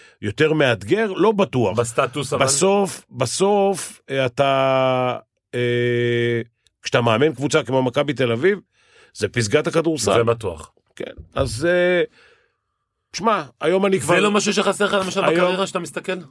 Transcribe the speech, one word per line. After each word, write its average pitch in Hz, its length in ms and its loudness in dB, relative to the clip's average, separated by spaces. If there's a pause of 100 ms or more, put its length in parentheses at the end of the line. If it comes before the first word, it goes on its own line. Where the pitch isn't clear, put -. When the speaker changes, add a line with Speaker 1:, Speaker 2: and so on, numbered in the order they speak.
(220)
Speaker 1:
יותר 147 320 0
מאתגר? 147 600 2
לא 208 180 2
בטוח. 123 480 0
Speaker 2:
בסטטוס 135 540 -2
אבל? 135 120 2
Speaker 1:
בסוף, 190 640 0
בסוף, 196 1000 -2
אה, 135 160 0
אתה... 131 920 0 (400)
אה, 120 880 0 (420)
כשאתה - 180 0
מאמן 120 320 2
קבוצה 139 300 0
כמו 131 200 0
מכבי 143 300 -2
תל 120 180 0
אביב, 170 280 0 (540)
זה 104 140 -4
פסגת 120 400 0
הכדורסל. 160 460 0
Speaker 2:
זה 120 100 4
בטוח. 113 480 -4 (240)
Speaker 1:
כן, - 160 -12 (240)
אז, 135 340 -4
אה, 180 340 2 (1120)
שמע, 196 280 -2 (180)
היום 185 240 2
אני 190 140 2
כבר 165 160 0
Speaker 2:
זה 185 60 4
לא 208 100 2
משהו 202 220 0
שחסר 196 320 0
לך, 202 80 0
למשל, 190 300 -2
Speaker 1:
היום 160 120 2
Speaker 2:
בקריירה 185 320 2
שאתה 185 120 -6
מסתכל? 175 340 -8 (180)